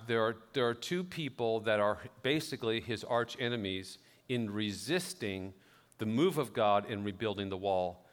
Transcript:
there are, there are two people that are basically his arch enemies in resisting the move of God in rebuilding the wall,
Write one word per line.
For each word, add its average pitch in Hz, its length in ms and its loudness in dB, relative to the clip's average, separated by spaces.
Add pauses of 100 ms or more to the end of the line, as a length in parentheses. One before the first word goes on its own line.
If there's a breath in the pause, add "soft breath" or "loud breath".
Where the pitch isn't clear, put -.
there 117 160 2
are, 113 140 0 (160)
there 123 160 2
are 117 60 0
two 180 280 -4
people 120 580 -2
that 107 200 4
are 104 180 4 (240)
basically 123 580 0
his 117 240 -4
arch 120 360 0
enemies 98 580 -2 (300 soft breath)
in 120 200 0
resisting 104 1040 -2 (460 soft breath)
the 110 80 -2
move 147 320 2
of 117 140 -2
God 101 360 4
in 101 140 -4
rebuilding 101 460 -2
the 95 80 -2
wall, 92 560 0